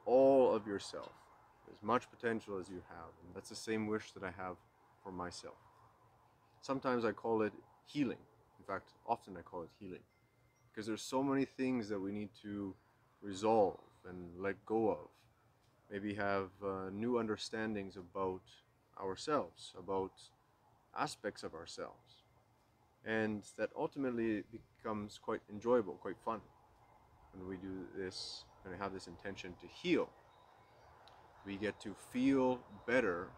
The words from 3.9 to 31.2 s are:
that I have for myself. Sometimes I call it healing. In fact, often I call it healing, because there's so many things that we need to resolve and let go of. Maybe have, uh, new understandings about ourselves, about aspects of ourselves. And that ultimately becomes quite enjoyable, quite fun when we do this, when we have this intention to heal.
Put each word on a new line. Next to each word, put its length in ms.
that 100
I 80
have 240
for 80
myself. 460
Sometimes 420
I 80
call 300
it 100
healing. 380
In 80
fact, 280
often 300
I 60
call 220
it 140
healing, 260
because 180
there's 140
so 200
many 220
things 460
that 100
we 140
need 160
to 300
resolve 580
and 320
let 260
go 260
of. 160
Maybe 220
have, 380
uh, 300
new 240
understandings 800
about 460
ourselves, 800
about 360
aspects 460
of 100
ourselves. 720
And 400
that 180
ultimately 760
becomes 680
quite 240
enjoyable, 440
quite 280
fun 160
when 160
we 80
do 280
this, 480
when 100
we 60
have 140
this 140
intention 540
to 60
heal. 420